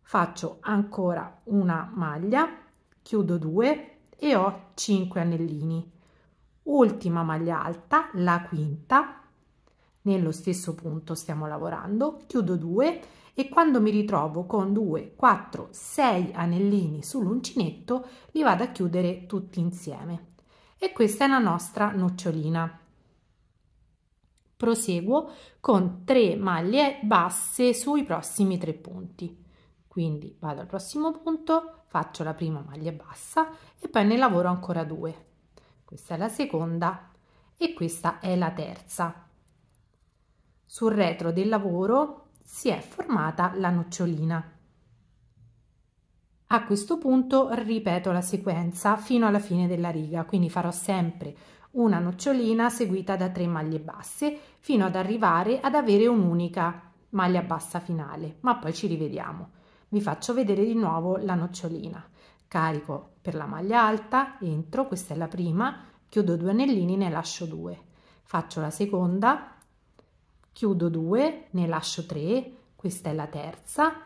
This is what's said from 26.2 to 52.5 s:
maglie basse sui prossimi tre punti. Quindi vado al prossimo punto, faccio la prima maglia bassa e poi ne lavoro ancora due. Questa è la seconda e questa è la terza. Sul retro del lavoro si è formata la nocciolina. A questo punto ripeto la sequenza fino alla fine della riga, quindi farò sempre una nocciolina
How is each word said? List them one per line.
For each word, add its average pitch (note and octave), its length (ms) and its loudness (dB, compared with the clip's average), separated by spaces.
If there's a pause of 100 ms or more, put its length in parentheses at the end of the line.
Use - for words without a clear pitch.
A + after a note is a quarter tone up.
maglie G3+ 680 2
basse G#3+ 720 2
sui C#4+ 300 0
prossimi F3+ 560 0
tre D#3+ 140 -4
punti. F3+ 680 -12 (440)
Quindi D#3 520 -4
vado D3 220 -8
al F3+ 60 -14
prossimo D4 440 -4
punto, D#4+ 760 -2
faccio - 360 -4
la D#3 100 -4
prima D#3 320 -4
maglia D#3 260 -8
bassa - 580 -2 (300)
e F4 80 -10
poi G#3 180 2
ne A3+ 120 6
lavoro F#3 300 4
ancora F3+ 360 -2
due. D#3+ 460 -8 (540)
Questa - 320 -12
è - 20 -6
la G#3 120 -2
seconda E3+ 840 -2 (460)
e E4 160 -2
questa - 460 -4
è F#3 180 -2
la F3 140 0
terza. - 760 -8 (1400)
Sul A3 280 0
retro E3+ 400 2
del G3 160 2
lavoro G#3 800 0 (120)
si - 280 -4
è D#3 100 0
formata F3+ 760 -2
la F#3+ 140 0
nocciolina. E3 880 -2 (1900)
A A3+ 180 2
questo G#3 320 0
punto C4 540 4
ripeto G#3+ 600 0
la F3 80 0
sequenza F3+ 760 0
fino A3+ 320 2
alla G3+ 120 4
fine F3+ 280 0
della F3 220 0
riga, D#3+ 340 -4
quindi F3 260 2
farò F3 220 -2
sempre E3+ 640 -4 (360)
una A3 280 4
nocciolina A3+ 720 2